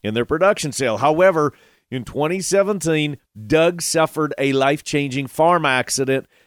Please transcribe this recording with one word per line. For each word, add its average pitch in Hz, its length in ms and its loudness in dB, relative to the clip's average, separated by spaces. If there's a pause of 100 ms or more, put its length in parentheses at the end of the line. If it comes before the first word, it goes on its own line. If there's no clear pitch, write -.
in 107 120 -4
their 117 100 0
production 160 480 0
sale. 113 280 -2
However, 156 540 2 (380)
in 123 140 -8
twenty 160 340 -4
seventeen, 165 800 0 (300)
Doug 165 340 2
suffered 160 560 -2
a 139 160 0
life-changing 139 720 -2
farm 165 380 2
accident, 131 600 0 (220)